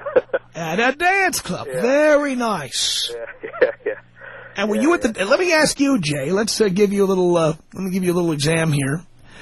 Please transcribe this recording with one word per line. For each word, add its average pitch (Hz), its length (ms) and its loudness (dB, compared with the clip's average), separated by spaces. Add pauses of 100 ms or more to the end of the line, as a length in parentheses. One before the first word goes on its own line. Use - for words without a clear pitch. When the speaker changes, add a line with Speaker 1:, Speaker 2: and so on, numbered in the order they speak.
(260)
Speaker 1:
<laughs> - 280 -8
Speaker 2:
At 165 240 -6
a 247 160 2
dance 359 460 0
club. - 320 -8
Speaker 1:
Yeah. 127 80 -4
Speaker 2:
Very 285 540 4
nice. 214 800 -4
Speaker 1:
Yeah, - 400 -12
<laughs> 679 80 2
yeah, 117 80 2 (160)
yeah. 107 60 -4 (640)
Speaker 2:
And 202 120 -2
were 208 80 0
Speaker 1:
Yeah, 214 60 0
Speaker 2:
you 320 120 4
at 330 80 -2
the, 220 140 -2
Speaker 1:
yeah. 185 80 -2
Speaker 2:
let 269 160 2
me 349 140 0
ask 311 260 2
you, 277 200 2
Jay, 147 320 -4
let's, 208 280 0
uh, 214 80 4
give 196 240 2
you 202 120 2
a - 20 0
little... 180 320 2
Uh, 160 160 2 (180)
let 190 100 -10
me 190 80 -4
give 185 140 0
you 175 80 2
a - 40 2
little 170 160 2
exam 160 400 0
here. 143 300 -2 (400)